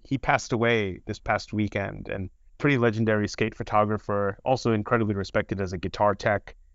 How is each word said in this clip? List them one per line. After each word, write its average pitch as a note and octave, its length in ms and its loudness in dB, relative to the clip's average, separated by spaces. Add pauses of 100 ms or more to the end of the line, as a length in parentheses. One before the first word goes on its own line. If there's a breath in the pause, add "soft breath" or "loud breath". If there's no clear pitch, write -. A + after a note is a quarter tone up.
he C3 120 -2
passed - 360 0
away A2+ 540 2
this A2 120 -6
past - 320 -2
weekend, G2+ 560 -4
and F#2+ 220 -6 (280)
pretty C#3+ 200 4
legendary A2 480 2
skate A2 300 -2
photographer, G#2 880 0
also B2 300 2
incredibly G#2+ 420 0
respected G2 460 -2
as F#2 100 -4
a F#2+ 60 -4
guitar G2+ 360 0
tech G2+ 440 -2 (180)